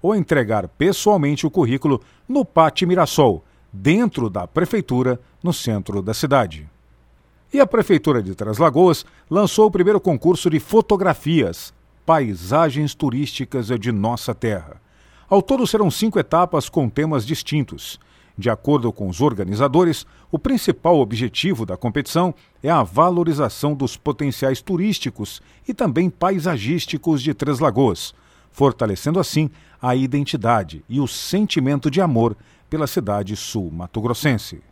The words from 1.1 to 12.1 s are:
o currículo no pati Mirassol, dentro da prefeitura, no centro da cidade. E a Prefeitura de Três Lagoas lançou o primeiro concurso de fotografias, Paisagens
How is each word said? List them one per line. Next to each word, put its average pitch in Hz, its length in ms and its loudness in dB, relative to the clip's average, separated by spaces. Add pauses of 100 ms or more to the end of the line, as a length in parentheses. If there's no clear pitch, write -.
o - 20 2
currículo 135 520 2 (260)
no 262 160 0
pati 160 420 2
Mirassol, 156 560 2 (300)
dentro 135 580 0
da 90 160 -6
prefeitura, 127 720 -2 (240)
no 170 120 0
centro 101 480 -4
da 101 120 -4
cidade. 98 560 0 (840)
E 277 80 2
a 269 40 8
Prefeitura 160 560 2
de 95 140 -8
Três 104 220 -6
Lagoas 160 480 4 (240)
lançou 202 360 4
o 208 60 4
primeiro 190 300 2
concurso 170 480 2
de 156 100 2
fotografias, 170 1120 0 (320)
Paisagens 143 880 0